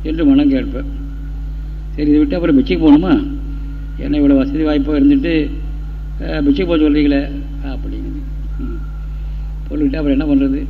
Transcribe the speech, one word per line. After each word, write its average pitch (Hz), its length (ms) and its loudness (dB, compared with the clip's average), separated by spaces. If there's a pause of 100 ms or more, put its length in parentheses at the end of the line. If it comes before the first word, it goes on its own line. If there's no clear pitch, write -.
என்று 156 220 -2
மனம் 143 240 6
கேட்ப. 131 340 0 (1120)
சரி, 151 120 0
இதை 151 120 6
விட்டு 151 160 2
அப்புறம் 170 200 2
பிச்சைக்கு 160 300 2
போகணுமா? 156 280 8 (840)
ஏன்னா 143 160 -2
இவ்வளோ 143 200 4
வசதி 143 280 0
வாய்ப்பாக 147 360 0
இருந்துட்டு, 143 500 4 (680)
அஹ், 160 220 -4
பிச்சைக்கு 143 240 2
போக 170 120 0
சொல்றீங்களே 147 540 2 (340)
அப்படிங்குது. - 540 -6 (400)
ம். - 180 -6 (920)
பொருள் 147 160 -2
விட்டு 143 140 0
அப்புறம் 143 220 0
என்ன 156 60 0
பண்றது? 139 440 2